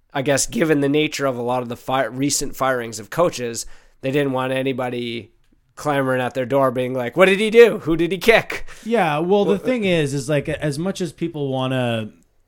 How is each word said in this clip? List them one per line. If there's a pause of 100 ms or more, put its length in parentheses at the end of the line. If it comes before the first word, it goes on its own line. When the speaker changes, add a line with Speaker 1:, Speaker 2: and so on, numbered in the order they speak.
(140)
Speaker 1:
I
guess
given
the
nature
of
a
lot
of
the
fi-,
recent
firings
of
coaches, (360)
they
didn't
want
anybody (440)
clamoring
at
their
door
being
like,
"What
did
he
do?
Who
did
he
kick?" (180)
Speaker 2:
Yeah,
well,
the
Speaker 1:
What
Speaker 2:
thing
is,
is,
like,
as
much
as
people
wanna (360)